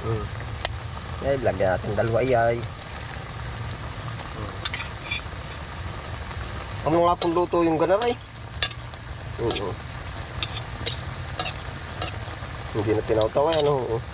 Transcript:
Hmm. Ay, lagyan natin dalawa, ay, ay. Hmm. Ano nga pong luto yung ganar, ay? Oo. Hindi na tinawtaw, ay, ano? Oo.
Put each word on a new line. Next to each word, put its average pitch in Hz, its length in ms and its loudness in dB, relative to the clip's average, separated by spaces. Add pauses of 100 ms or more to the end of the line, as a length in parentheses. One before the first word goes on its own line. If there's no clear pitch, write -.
Hmm. 113 220 0 (960)
Ay, 139 160 4
lagyan 95 400 4
natin 107 160 0
dalawa, 113 240 4
ay, 127 160 6
ay. 117 220 6 (1800)
Hmm. - 180 -6 (2500)
Ano 170 160 8
nga 175 80 8
pong 175 160 2
luto 175 320 4
yung 165 160 6
ganar, 185 240 6
ay? 240 160 2 (1200)
Oo. 104 320 2 (3000)
Hindi 107 160 2
na 107 160 4
tinawtaw, 110 400 4
ay, 160 160 6
ano? 147 160 6
Oo. 117 220 0 (120)